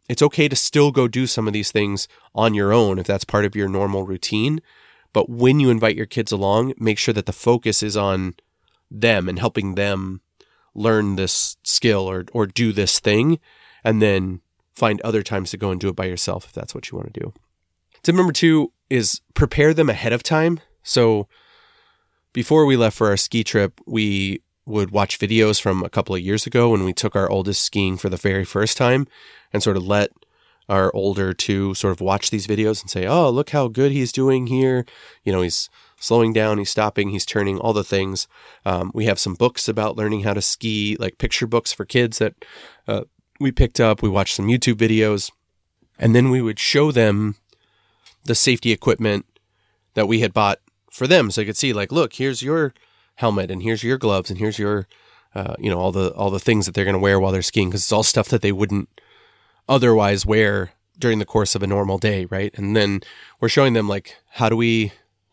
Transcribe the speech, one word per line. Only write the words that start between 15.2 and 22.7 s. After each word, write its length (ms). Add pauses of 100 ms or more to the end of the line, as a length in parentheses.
times 280
to 60
go 140
and 100
do 80
it 80
by 80
yourself 400
if 80
that's 220
what 160
you 80
wanna 120
do. 220 (720)
Tip 120
number 180
two 400 (160)
is 340 (120)
prepare 400
them 140
ahead 240
of 100
time. 380 (220)
So 440 (1040)
before 340
we 100